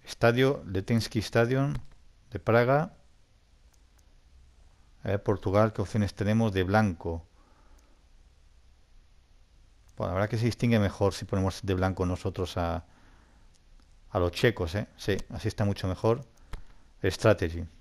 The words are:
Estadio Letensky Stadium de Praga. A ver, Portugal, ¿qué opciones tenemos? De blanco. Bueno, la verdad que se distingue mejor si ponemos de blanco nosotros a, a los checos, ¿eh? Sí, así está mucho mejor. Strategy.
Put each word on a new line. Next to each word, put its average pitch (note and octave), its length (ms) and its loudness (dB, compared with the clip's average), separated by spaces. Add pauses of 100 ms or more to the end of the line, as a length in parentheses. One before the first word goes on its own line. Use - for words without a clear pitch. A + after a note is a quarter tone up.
Estadio B2+ 600 2
Letensky A2 540 -2
Stadium C3 540 0 (580)
de - 80 -10
Praga. B2 540 2 (2000)
A - 60 -6
ver, G2+ 120 0
Portugal, G#2 520 2
¿qué - 80 -6
opciones G2+ 340 -2
tenemos? G#2+ 380 0
De F#2 100 2
blanco. F2+ 640 0 (2750)
Bueno, F#2 160 -4
la - 0 -
verdad G2+ 160 0
que A#2 80 -2
se A2+ 80 0
distingue A#2 340 2
mejor G2 340 2
si - 120 -10
ponemos F#2+ 360 -2
de G2 120 -2
blanco F#2 320 0
nosotros F2+ 500 -4
a, E2+ 300 -2 (1200)
a G#2 100 0
los F2 120 2
checos, F#2+ 440 0
¿eh? G#2 200 -4
Sí, G2 220 -2 (120)
así - 200 -6
está G#2 160 -2
mucho G2 240 -2
mejor. A2+ 340 0 (800)
Strategy. F2 640 2 (160)